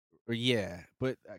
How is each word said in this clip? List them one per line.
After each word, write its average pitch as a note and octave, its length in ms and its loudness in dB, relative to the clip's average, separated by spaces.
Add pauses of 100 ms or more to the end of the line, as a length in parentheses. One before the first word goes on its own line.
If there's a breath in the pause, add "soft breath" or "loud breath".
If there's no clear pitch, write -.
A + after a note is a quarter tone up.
(280)
Or, A#2 60 0
yeah, A2+ 500 2 (180)
but, C3 160 0 (120)
uh, G2+ 100 -16